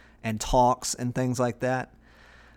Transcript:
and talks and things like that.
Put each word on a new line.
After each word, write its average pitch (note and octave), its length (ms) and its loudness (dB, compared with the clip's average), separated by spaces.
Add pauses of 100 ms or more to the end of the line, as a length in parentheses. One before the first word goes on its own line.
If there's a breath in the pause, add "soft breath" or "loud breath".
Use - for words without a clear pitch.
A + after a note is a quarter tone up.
(240 soft breath)
and A2 180 -4
talks B2 520 2
and B2 200 -4
things B2+ 260 0
like A#2+ 200 0
that. B2+ 340 -4 (640 soft breath)